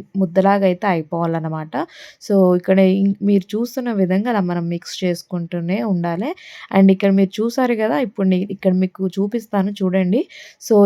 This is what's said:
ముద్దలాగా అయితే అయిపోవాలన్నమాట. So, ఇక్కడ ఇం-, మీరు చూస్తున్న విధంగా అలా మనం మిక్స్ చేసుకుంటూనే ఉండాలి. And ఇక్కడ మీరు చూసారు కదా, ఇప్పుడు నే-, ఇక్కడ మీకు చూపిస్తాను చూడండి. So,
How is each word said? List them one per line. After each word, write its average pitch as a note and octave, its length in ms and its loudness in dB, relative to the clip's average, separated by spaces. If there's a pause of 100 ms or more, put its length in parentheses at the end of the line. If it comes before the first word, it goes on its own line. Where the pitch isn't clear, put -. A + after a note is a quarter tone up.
(160)
ముద్దలాగా G3 500 2
అయితే F3+ 200 -2
అయిపోవాలన్నమాట. D#3+ 880 -4 (500)
So, G#3 120 -2 (220)
ఇక్కడ F#3+ 220 0 (120)
ఇం-, G3 320 0
మీరు G3 240 2
చూస్తున్న A#3+ 460 -6
విధంగా G3 380 0
అలా G#3+ 120 0
మనం F3 240 -2
మిక్స్ E3+ 300 -8
చేసుకుంటూనే F3 880 -4
ఉండాలి. F3 460 -4 (380)
And G3 220 4
ఇక్కడ F#3+ 220 2
మీరు G3 220 2
చూసారు A#3+ 400 -2
కదా, A3 260 0
ఇప్పుడు G3+ 280 -2
నే-, F#3 220 0
ఇక్కడ F#3+ 240 -2
మీకు F#3 380 -2
చూపిస్తాను G#3 640 -4
చూడండి. F#3+ 480 0 (400)
So, - 120 0 (120)